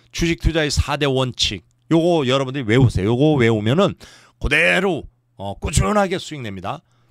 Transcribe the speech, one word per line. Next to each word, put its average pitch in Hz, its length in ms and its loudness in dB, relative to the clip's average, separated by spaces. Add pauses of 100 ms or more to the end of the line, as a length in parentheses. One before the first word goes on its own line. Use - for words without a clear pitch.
(100)
주식 165 300 -4
투자의 156 300 0
사 139 260 -2
대 147 100 0
원칙. 127 580 -2 (260)
요거 165 360 2
여러분들이 131 400 0
외우세요. 110 400 2
요거 135 280 2
외우면은 117 600 2 (460)
그대로, 170 640 0 (320)
어, 101 220 -12
꾸준하게 190 600 0
수익 147 220 -12
냅니다. 104 400 -10 (300)